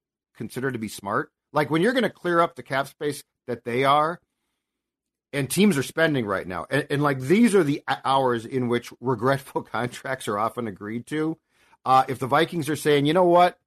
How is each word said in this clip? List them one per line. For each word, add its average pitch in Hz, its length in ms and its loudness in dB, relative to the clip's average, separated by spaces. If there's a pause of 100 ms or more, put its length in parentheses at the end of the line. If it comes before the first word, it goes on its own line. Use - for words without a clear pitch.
(360)
consider 123 360 -6
to 123 80 -6
be 110 80 -6
smart. 107 440 -6 (200)
Like, 143 180 0
when 160 140 0
you're 240 100 2
gonna 233 160 0
clear 175 300 -2
up 170 160 0
the 123 80 -16
cap 139 240 -4
space 143 360 -8 (220)
that 117 180 -8
they 123 200 -2
are, 151 360 2 (1120)
and 135 160 -4
teams 185 300 4
are 131 60 0
spending 151 420 0
right 92 220 -2
now, 87 240 -6
and, 139 180 0
and, 147 140 -2
like, 143 160 0
these 185 340 4
are 196 100 6
the 143 240 -2
h-, 131 160 -2
hours 127 400 0
in 123 260 -4
which 120 300 -2
regretful 131 640 -2
<laughs> - 80 -20
contracts 123 560 -6
are 104 120 -2
often 113 280 -4
agreed 104 400 -10
to. 156 300 -4 (480)
Uh, 131 220 4
if 131 100 -6
the 131 100 -6
Vikings 156 420 0
are 151 60 -2
saying, 143 300 2
"You 151 80 0
know 185 120 4
what? 175 420 4